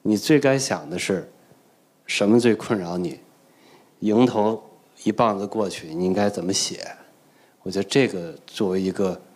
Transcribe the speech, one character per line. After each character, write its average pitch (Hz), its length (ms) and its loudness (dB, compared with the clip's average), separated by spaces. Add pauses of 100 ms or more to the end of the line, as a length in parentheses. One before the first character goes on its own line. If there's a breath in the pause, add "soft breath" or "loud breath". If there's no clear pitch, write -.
你 107 160 2
最 147 240 4
该 135 180 2
想 135 300 -4
的 160 100 -6
是， 98 320 -4 (760)
什 - 200 0
么 117 140 6
最 113 140 4
困 107 240 -4
扰 87 180 -6
你？ 85 240 -6 (760 soft breath)
迎 107 260 4
头 110 380 0 (420)
一 110 80 0
棒 107 260 0
子 101 80 -6
过 104 220 -4
去， 82 200 -12
你 85 180 -2
应 92 80 2
该 101 160 2
怎 92 120 -6
么 90 80 -4
写？ - 460 -6 (680 soft breath)
我 95 80 -8
觉 95 80 -4
得 98 60 -2
这 135 240 2
个 101 260 -8 (120)
作 98 240 -2
为 95 100 0
一 95 100 0
个 92 300 -2 (160)